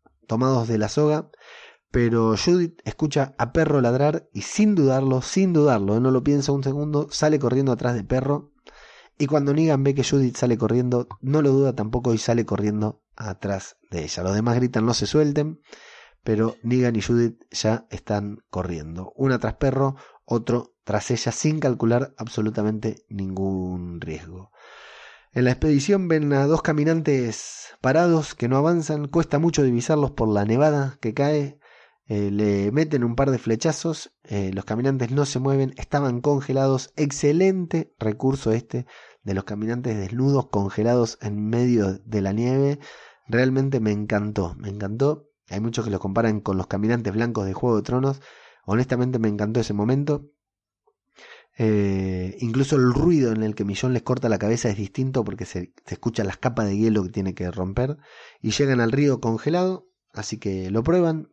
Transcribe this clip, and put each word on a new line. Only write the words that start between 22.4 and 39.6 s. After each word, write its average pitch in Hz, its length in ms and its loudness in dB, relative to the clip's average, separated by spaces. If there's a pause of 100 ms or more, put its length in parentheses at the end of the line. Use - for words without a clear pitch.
ningún 92 920 -6
riesgo. 82 500 -12 (800)
En 127 140 2
la 123 60 4
expedición 156 560 2
ven 151 260 2
a 139 120 4
dos 151 160 2
caminantes 151 1080 -2 (120)
parados 160 540 2
que 120 120 -2
no 131 100 2
avanzan, 151 500 0
cuesta 147 320 0
mucho 160 240 2
divisarlos 131 480 2
por 113 160 0
la 101 180 2
nevada 135 560 2
que 110 120 -4
cae, 143 460 -2 (460)
eh, 101 260 -2
le 101 400 2
meten 151 320 0
un 117 120 0
par 135 160 2
de 127 80 0
flechazos, 151 760 -4 (120)
eh, 101 280 -4
los 95 120 -6
caminantes 123 460 -2
no 139 140 2
se 139 140 -4
mueven, 135 380 0
estaban 131 440 -2
congelados, 135 760 0
excelente 165 1000 0
recurso 117 540 -2
este 120 340 -4 (380)
de 101 100 -4
los 98 120 -2
caminantes 110 520 -4